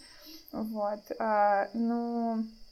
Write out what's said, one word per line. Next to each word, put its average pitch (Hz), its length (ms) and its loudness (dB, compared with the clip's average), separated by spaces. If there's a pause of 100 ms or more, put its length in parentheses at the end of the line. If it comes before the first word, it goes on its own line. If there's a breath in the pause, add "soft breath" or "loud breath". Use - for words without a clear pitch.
(540 loud breath)
Вот. 214 480 -4 (180)
А, 208 540 4
ну, 233 720 0 (260)